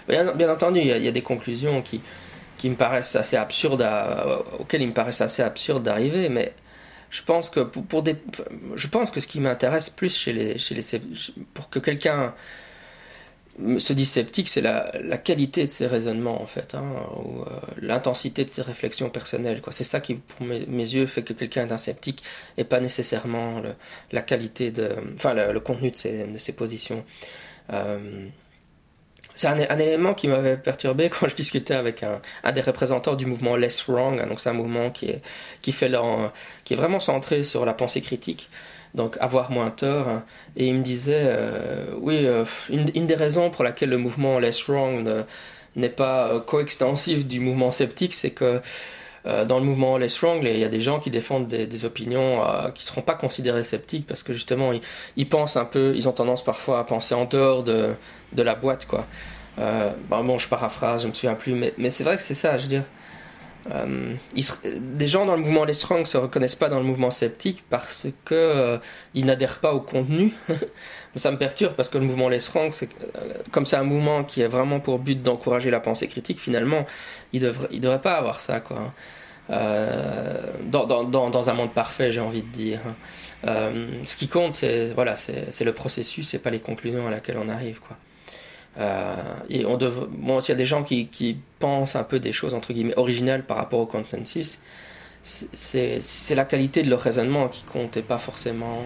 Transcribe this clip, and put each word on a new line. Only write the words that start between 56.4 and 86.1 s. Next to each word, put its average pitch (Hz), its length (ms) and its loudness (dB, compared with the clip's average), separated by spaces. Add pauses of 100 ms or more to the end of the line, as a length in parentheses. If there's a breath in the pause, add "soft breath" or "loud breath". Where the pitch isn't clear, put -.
parfois - 380 0
à 117 40 -2
penser 113 300 0
en 123 120 2
dehors 135 360 4
de, 110 320 2 (380 loud breath)
de 127 100 2
la 113 120 4
boîte, 131 320 -2
quoi. - 200 -2 (520 loud breath)
Euh, 107 320 2 (180)
bah, 113 160 2
bon, 127 140 2
je - 100 -4
paraphrase, 117 540 0
je 113 60 -2
me 110 40 -4
souviens 117 220 0
plus, 127 180 -4
mais, 120 240 0
mais 123 140 0
c'est 135 120 -4
vrai 170 140 4
que 185 60 -4
c'est 143 120 -4
ça, 147 220 2
je 123 60 0
veux 135 60 -6
dire. 139 160 0 (840 loud breath)
Euh, 123 440 -4 (200)
ils 131 80 0
se, - 120 0 (120)
des 131 400 -2
gens 190 200 4
dans 180 100 4
le 160 60 0
mouvement 151 240 4
Less 147 180 0
Wrong 170 220 2
se - 100 0
reconnaissent 127 400 2
pas 147 140 4
dans 139 80 2
le 131 60 2
mouvement 131 260 2
sceptique 127 580 -2
parce - 380 -2 (180)
que, 160 100 0
euh, 139 440 4 (340 loud breath)
ils 131 140 2
n'adhèrent 131 320 2
pas 156 160 4
au 135 60 2
contenu. 151 520 2 (160)
<laughs> - 680 -6
Ça 135 140 2
me 139 60 -2
perturbe 147 380 2
parce 127 160 0
que 143 80 0
le 135 60 4
mouvement 127 240 4
Less 123 200 2
Wrong, 160 220 2
c'est... - 180 -4 (280)
Euh, - 180 -8 (160)
comme 139 160 4
c'est 143 100 2
un 135 60 2
mouvement 147 420 2
qui 135 180 0
a 117 60 4
vraiment 135 320 2
pour 131 180 0
but 135 240 0
d'encourager 123 480 2
la 120 100 4
pensée - 280 -2
critique, - 320 -6
finalement, 139 460 0 (460 loud breath)
il 127 80 0
devrait, 131 300 0
il - 100 -6
devrait 131 200 4
pas 185 140 2
avoir 123 260 0
ça, - 200 -2
quoi. 113 340 -8 (560 loud breath)
Euh, 110 1040 -2 (100)
dans, 120 240 2
dans, 120 180 4
dans, 127 240 2
dans 123 220 4
un - 20 2
monde 120 200 0
parfait, 120 400 0
j'ai 117 80 -2
envie 110 220 -2
de 113 60 -10
dire. 113 320 -4 (640 loud breath)
Euh, 110 440 -2 (160)
ce - 120 -2
qui 143 120 -4
compte, 170 240 2
c'est, 117 420 0
voilà, 117 220 2
c'est, - 360 -6
c'est - 120 -2
le 113 80 4
processus, 127 560 -4